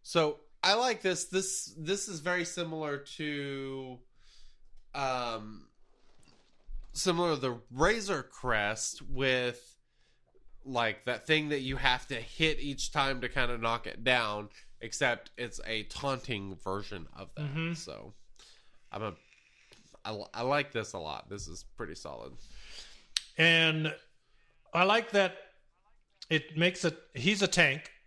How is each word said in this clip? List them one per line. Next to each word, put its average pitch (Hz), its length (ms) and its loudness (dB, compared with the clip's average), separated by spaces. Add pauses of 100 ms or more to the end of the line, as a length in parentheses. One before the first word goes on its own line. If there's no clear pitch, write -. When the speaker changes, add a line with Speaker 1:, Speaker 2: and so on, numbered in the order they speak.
Speaker 1:
So 151 380 2 (200)
I 190 140 8
like 240 260 2
this. 185 240 2
This, - 520 -2
this 175 320 -4
is 170 100 -8
very 180 260 0
similar 160 520 -4 (200)
to, 135 800 -6 (960)
um, 117 760 -4 (1200)
similar 175 440 2
to 131 60 -4
the 123 180 -2 (120)
Razor 185 520 2
Crest 110 760 -2
with, 127 760 0 (920)
like, 120 400 0
that 120 200 -2
thing 156 240 4
that 143 120 0
you 131 160 -4
have 127 300 4
to 135 80 -6
hit 147 440 2
each 139 320 -2
time 135 300 2
to 123 80 -2
kinda 120 280 2
knock 117 300 0
it - 160 -8
down, 107 460 2 (320)
except 117 560 0
it's 117 280 -8
a 110 180 -4
taunting 110 800 -4
version 98 520 -6
of 95 200 -12
that. 151 100 -6
Speaker 2:
Mm-hmm. 160 280 -4
Speaker 1:
So 76 400 -12 (800)
I'm 104 120 -6
a, 101 100 -4 (920)
I, 104 180 -6 (120)
I 113 100 -6
like 143 300 2
this 110 200 -4
a 98 60 -6
lot. 78 300 -8
This 98 180 -10
is 82 160 -12 (140)
pretty - 180 -8
solid. 65 380 -12 (1040)
Speaker 2:
And 160 560 6 (800)
I 175 100 6
like 220 280 4
that 196 260 4 (880)
it 160 300 0
makes 180 260 2
it, 170 140 0 (160)
he's 196 300 4
a 185 40 4
tank 156 440 4 (160)